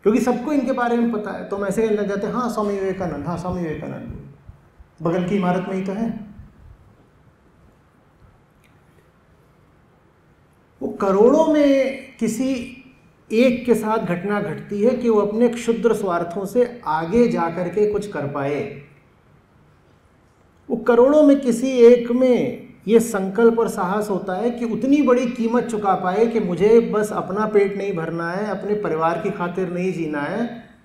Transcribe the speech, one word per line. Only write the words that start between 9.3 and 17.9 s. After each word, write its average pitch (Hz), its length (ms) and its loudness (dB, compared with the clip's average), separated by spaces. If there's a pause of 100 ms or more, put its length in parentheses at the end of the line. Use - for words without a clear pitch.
वो 262 60 -6
करोड़ों 226 580 4
में 285 520 2 (220)
किसी 247 540 -4 (580)
एक 240 340 4
के 233 100 4
साथ 214 220 -2
घटना 190 440 -2
घटती 202 420 -6
है 240 60 4
कि 240 200 0
वो 208 120 4
अपने 220 280 2
क्षुद्र 226 440 0
स्वार्थों 180 520 -4
से 240 400 0
आगे 165 420 2
जा 170 220 0
कर 175 200 -4
के 208 220 0